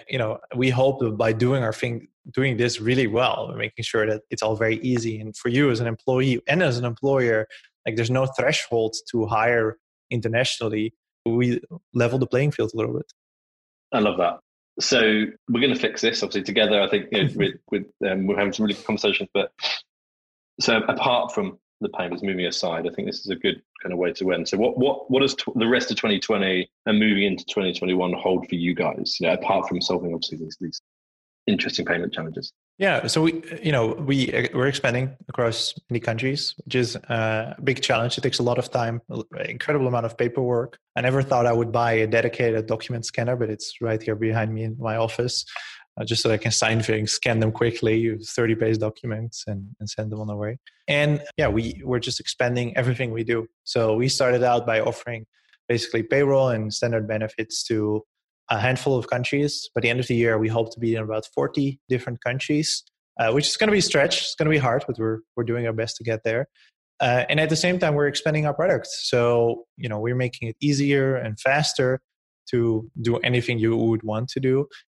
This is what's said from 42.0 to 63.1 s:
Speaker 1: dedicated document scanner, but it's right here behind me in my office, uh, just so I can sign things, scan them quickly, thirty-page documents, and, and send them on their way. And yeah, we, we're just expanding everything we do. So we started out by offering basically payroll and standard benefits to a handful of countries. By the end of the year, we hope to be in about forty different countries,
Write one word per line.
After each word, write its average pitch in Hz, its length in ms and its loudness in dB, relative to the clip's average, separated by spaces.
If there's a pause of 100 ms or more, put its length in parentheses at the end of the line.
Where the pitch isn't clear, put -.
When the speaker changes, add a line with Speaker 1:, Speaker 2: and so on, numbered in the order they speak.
Speaker 1:
dedicated 113 580 2
document 117 400 -4
scanner, 123 320 -2
but 113 120 0
it's - 300 -10
right 113 220 0
here 110 140 -2
behind 110 380 0
me 110 100 -4
in 113 140 -6
my 113 200 -2
office, 113 480 -2 (520)
uh, 104 60 -4
just 110 180 -2
so 113 100 2
I 107 60 4
can 117 140 -2
sign 113 300 2
things, 107 320 0
scan 113 260 0
them 110 140 2
quickly, 113 640 0
thirty-page 113 640 0
documents, 110 680 -6
and, 101 200 -6 (120)
and 104 100 -8
send 107 220 -8
them 107 80 -6
on 107 80 -6
their 104 80 -6
way. 107 220 -6 (320)
And 147 340 2 (140)
yeah, 147 100 2
we, 113 340 -2
we're 127 180 -2
just - 200 -6
expanding 123 560 -2
everything 123 360 0
we 113 120 -4
do. 113 240 0 (160)
So 110 320 2
we 127 140 2
started 123 340 4
out 120 220 4
by 110 160 2
offering 113 460 -4 (420)
basically 113 340 0
payroll 135 460 4
and 110 240 -2
standard 113 340 0
benefits 107 600 -4
to 107 360 0 (480)
a 110 80 0
handful 131 360 0
of 117 120 -2
countries. 143 640 -2
By 117 80 -2
the 117 80 2
end 123 100 0
of 123 60 -2
the 123 80 0
year, 117 240 4
we 110 100 2
hope 113 260 0
to 117 60 -16
be 117 140 0
in 110 80 -2
about 110 320 -4
forty 139 460 -2 (100)
different 123 320 -4
countries, 147 640 -2 (360)